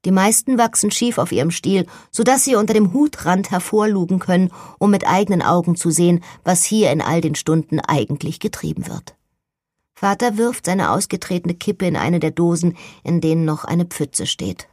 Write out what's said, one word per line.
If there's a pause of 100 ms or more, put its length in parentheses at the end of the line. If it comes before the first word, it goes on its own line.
Die
meisten
wachsen
schief
auf
ihrem
Stiel, (240)
so
dass
sie
unter
dem
Hutrand
hervorlugen
können, (260)
um
mit
eigenen
Augen
zu
sehen, (220)
was
hier
in
all
den
Stunden
eigentlich
getrieben
wird. (760)
Vater
wirft
seine
ausgetretene
Kippe
in
eine
der
Dosen, (260)
in
denen
noch
eine
Pfütze
steht.